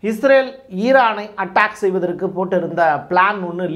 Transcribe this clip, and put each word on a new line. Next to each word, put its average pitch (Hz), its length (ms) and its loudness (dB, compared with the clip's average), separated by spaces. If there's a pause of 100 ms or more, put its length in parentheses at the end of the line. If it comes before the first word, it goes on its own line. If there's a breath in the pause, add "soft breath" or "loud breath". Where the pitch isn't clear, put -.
இஸ்ரேல் 262 480 2 (260)
ஈரானை 226 480 2 (180)
அட்டாக் 208 400 0
செய்வதற்கு 185 460 -2
போட்டிருந்த 175 540 -2 (260)
பிளான் 190 400 2
ஒண்ணு 175 160 -6 (120)